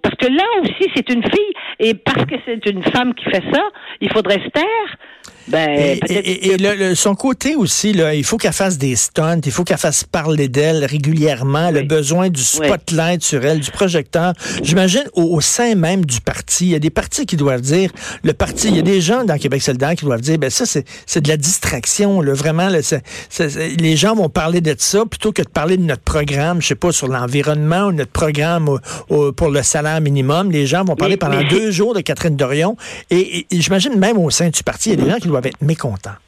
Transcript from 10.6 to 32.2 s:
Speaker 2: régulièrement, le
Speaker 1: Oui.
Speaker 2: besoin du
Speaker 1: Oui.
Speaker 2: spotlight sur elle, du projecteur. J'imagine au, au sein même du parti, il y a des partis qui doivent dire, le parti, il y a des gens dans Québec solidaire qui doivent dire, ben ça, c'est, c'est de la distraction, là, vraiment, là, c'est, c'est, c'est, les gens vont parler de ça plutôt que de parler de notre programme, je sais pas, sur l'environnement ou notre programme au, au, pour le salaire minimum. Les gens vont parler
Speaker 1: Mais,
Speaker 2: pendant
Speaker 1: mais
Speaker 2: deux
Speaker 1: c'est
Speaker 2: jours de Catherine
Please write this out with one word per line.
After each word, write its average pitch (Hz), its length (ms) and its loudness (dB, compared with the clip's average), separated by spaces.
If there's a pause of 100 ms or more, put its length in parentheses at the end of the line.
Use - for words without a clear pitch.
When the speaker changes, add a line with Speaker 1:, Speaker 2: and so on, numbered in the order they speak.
Speaker 2:
régulièrement, 147 840 0
le 151 100 2
Speaker 1:
Oui. 143 60 -2
Speaker 2:
besoin 160 440 2
du 143 100 -2
Speaker 1:
Oui. - 260 0
Speaker 2:
spotlight 165 560 0
sur 131 220 -2
elle, 156 160 2
du 135 100 -6
projecteur. 175 600 0 (300)
J'imagine 185 420 2 (100)
au, 175 80 2 (140)
au 147 60 2
sein 240 320 0
même 180 300 2
du 120 180 -2
parti, - 440 -2
il 180 60 4
y - 20 4
a 151 40 0
des 151 120 0
partis - 360 -4
qui 175 100 -4
doivent 139 240 0
dire, 170 300 0 (320)
le 160 100 0
parti, 185 360 -2
il 190 80 4
y - 20 2
a 156 40 2
des 185 200 2
gens 233 220 2
dans 165 140 0
Québec 135 240 -2
solidaire 139 340 0
qui - 100 -6
doivent 120 160 0
dire, 160 160 0
ben 147 120 0
ça, - 140 -2
c'est, - 200 -2 (220)
c'est - 160 0
de 143 60 0
la 156 80 2
distraction, 170 880 0
là, 139 100 2
vraiment, 160 360 0
là, 175 140 2
c'est, 151 200 -2 (260)
c'est, 160 220 -2
c'est, 160 180 -6 (120)
les 160 160 4
gens 196 180 4
vont 180 160 2
parler 170 320 0
de 156 160 0
ça 208 260 2
plutôt - 280 -4
que 180 100 -2
de - 60 -4
parler 165 280 0
de 185 60 2
notre 143 220 -2
programme, 147 580 0
je - 60 -2
sais 143 60 2
pas, 175 180 0
sur 143 160 -2
l'environnement 147 800 0
ou 190 40 2
notre 143 200 -2
programme 156 580 0
au, 135 80 2 (320)
au, 147 220 2
pour 160 180 0
le 139 120 2
salaire 156 380 0
minimum. 147 500 2
Les 147 140 2
gens 170 200 0
vont 165 120 0
parler 190 180 2
Speaker 1:
Mais, 196 40 -2
Speaker 2:
pendant 143 240 0
Speaker 1:
mais 147 60 0
Speaker 2:
deux 196 180 2
Speaker 1:
c'est 214 60 0
Speaker 2:
jours 208 220 2
de 190 60 0
Catherine 156 360 -2